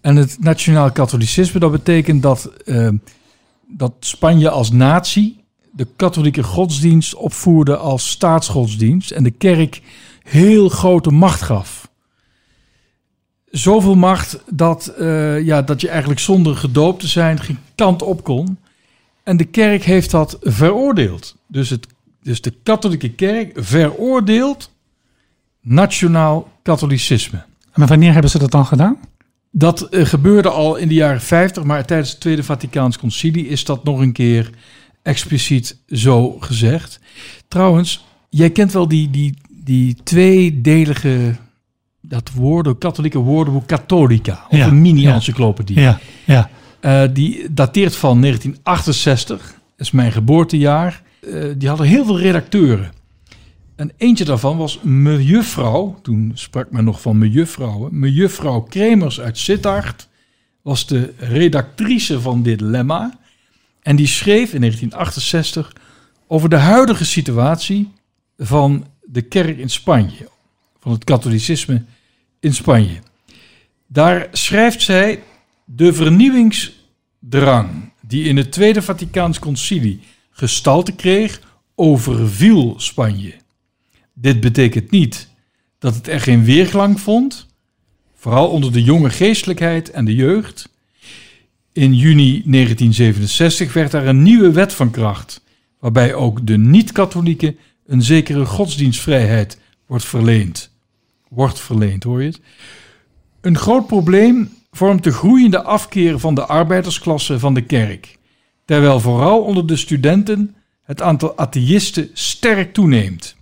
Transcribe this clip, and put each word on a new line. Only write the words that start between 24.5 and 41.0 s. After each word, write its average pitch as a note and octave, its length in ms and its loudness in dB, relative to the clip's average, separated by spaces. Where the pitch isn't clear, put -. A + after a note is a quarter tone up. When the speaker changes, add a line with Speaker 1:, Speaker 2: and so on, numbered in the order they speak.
Speaker 1:
nationaal D#3+ 920 0
katholicisme. C3+ 840 -2
Speaker 2:
Maar D3+ 140 4
wanneer D#3+ 260 6
hebben D3 180 4
ze D#3+ 80 -2
dat C#3 120 0
dan C#3 140 2
gedaan? E3+ 320 0
Speaker 1:
Dat, E3 300 0
eh, F3 240 0
gebeurde F#3 440 4
al D#3 260 0
in E3 120 -4
de D#3+ 60 0
jaren D3 280 2
vijftig, F3 420 0
maar C#3+ 220 -2
tijdens D#3+ 260 -2
het - 80 -18
Tweede D#3 240 -2
Vaticaans C3 540 -4
Concilie D#3+ 500 -4
is C#3 180 -6
dat C3+ 180 -6
nog C#3+ 160 -2
een C3 120 2
keer A#2 380 0
expliciet C#3 760 -4
zo B2 520 2
gezegd. A#2+ 600 -4
Trouwens, F3 580 0
jij D#3+ 200 2
kent F#3+ 220 2
wel F#3 160 0
die, D#3 220 0
die, C#3 280 -2
die B2+ 540 -2
tweedelige, D3+ 1300 2